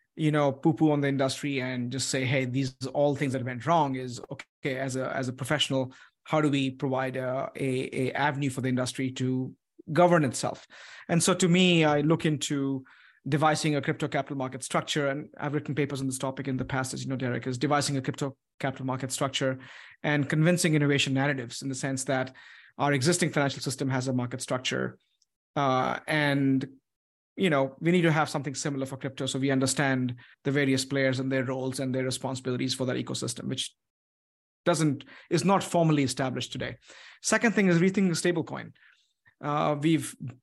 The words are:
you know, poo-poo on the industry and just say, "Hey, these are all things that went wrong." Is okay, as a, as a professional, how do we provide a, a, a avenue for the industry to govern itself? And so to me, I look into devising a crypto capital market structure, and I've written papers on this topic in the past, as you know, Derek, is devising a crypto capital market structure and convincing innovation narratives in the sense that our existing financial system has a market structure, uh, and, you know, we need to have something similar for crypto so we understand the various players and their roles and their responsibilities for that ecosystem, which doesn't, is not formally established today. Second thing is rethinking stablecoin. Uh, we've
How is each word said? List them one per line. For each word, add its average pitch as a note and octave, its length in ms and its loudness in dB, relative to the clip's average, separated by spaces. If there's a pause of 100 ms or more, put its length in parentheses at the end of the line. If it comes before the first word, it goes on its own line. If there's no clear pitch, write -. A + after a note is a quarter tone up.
(160)
you D#3 140 2
know, D3 220 4
poo-poo D#3 400 4
on C#3+ 80 2
the C#3 80 2
industry C#3 520 0
and B2+ 300 -4
just B2+ 180 -4
say, C3 160 0
"Hey, C3 200 2
these B2+ 300 -2 (120)
are - 40 -4
all D3 260 2
things C3+ 160 -2
that B2+ 120 -2
went B2 220 -6
wrong." D3 300 2
Is B2+ 240 -10 (100)
okay, - 460 -8
as C3+ 200 -4
a, - 180 -4
as C3 140 -2
a B2+ 40 -4
professional, C3 600 -2 (320)
how D#3 160 2
do D3+ 80 4
we C3+ 220 2
provide C3 460 -2
a, B2+ 380 -4
a, C3+ 160 -2 (300)
a B2+ 120 0
avenue C#3 380 0
for B2+ 120 -6
the C3 60 0
industry B2+ 440 -2
to B2+ 400 -2 (400)
govern E3+ 320 6
itself? - 420 -4 (420)
And E3+ 140 4
so F#3 120 4
to F#3 140 2
me, F3 360 6
I D3 160 4
look D#3 240 2
into C#3 600 -2 (440)
devising D3+ 480 2
a C#3 60 -2
crypto D3+ 260 -2
capital C#3 300 -4
market B2+ 260 -6
structure, D3+ 440 -2
and D3 200 -6 (100)
I've C#3+ 140 -6
written D3 220 -4
papers C#3 260 -2
on C3+ 60 -4
this B2+ 120 -4
topic C3 300 -6
in C3 80 -2
the C3 80 -4
past, C3 300 -4
as C3 80 -6
you C3 80 -6
know, C3+ 60 -4
Derek, B2 300 -4
is B2+ 120 -6
devising C#3+ 400 0
a - 20 -4
crypto C3+ 360 -6 (220)
capital C3+ 280 -4
market B2+ 260 -4
structure C3 460 -2 (440)
and D3 260 2
convincing E3 460 4
innovation C#3+ 380 2
narratives C3+ 480 -2
in C#3 80 -8
the C3+ 60 -6
sense C3+ 300 -4
that C3 300 -2 (440)
our C#3+ 160 2
existing D#3+ 360 2
financial C#3 300 0
system C3+ 300 -4
has C3 180 -2
a C3+ 40 0
market B2 280 -2
structure, B2+ 560 -4 (600)
uh, C3 500 2
and, C#3 600 2 (680)
you F#3+ 140 2
know, C3+ 300 0
we D#3+ 100 2
need F3+ 120 6
to D#3+ 100 6
have D3+ 160 2
something C#3+ 260 -4
similar C3+ 320 -4
for C3+ 100 -10
crypto C3+ 300 -6
so C3+ 120 -4
we C3+ 120 0
understand C3 640 0 (300)
the C#3 60 -2
various C3+ 360 2
players C3+ 340 0
and C3 100 -2
their C3 140 0
roles C3 360 -4
and C3 140 -2
their C3 100 0
responsibilities C3 720 -4
for B2+ 120 -4
that B2 100 -2
ecosystem, B2 520 -6
which - 260 -6 (880)
doesn't, D#3 400 2 (240)
is E3 160 0
not F#3+ 180 4
formally D#3+ 400 4
established B2+ 500 -2
today. B2 240 -8 (440)
Second A3 320 2
thing G3 160 4
is E3+ 120 6
rethinking F#3+ 320 4
stablecoin. D3+ 600 -2 (680)
Uh, D3+ 380 0
we've D3+ 340 2 (280)